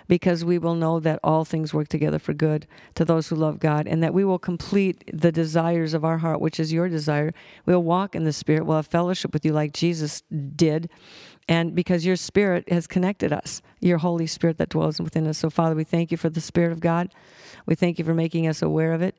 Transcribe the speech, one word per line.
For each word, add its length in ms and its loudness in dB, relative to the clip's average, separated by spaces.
because 380 2
we 120 2
will 180 0
know 260 2
that 220 0
all 220 4
things 280 -4
work 160 -2
together 300 0
for 140 -6
good 320 0
to 80 2
those 240 2
who 80 -4
love 240 0
God, 280 0
and 160 0
that 100 2
we 120 2
will 140 0
complete 720 -2
the 200 2
desires 640 0
of 120 0
our 140 0
heart, 220 0
which 180 -2
is 120 -2
your 180 0
desire. 440 0
We'll 180 4
walk 320 0
in 80 -2
the 100 0
Spirit. 320 0
We'll 120 2
have 100 -2
fellowship 460 -2
with 120 -2
you 80 2
like 200 0
Jesus 480 -2
did 380 -2
did, 200 -2
and 280 0
because 300 0
your 120 2
Spirit 520 0
has 180 0
connected 440 0
us, 300 -6
your 200 4
Holy 280 -2
Spirit 300 -2
that 120 -2
dwells 300 -2
within 280 -2
us. 100 -4
So, 120 -2
Father, 260 0
we 80 -2
thank 280 -2
you 60 -2
for 120 -2
the 120 -6
Spirit 300 0
of 80 -8
God. 260 0
We 100 0
thank 240 0
you 60 -4
for 100 0
making 320 0
us 140 -2
aware 320 0
of 80 -2
it 180 -2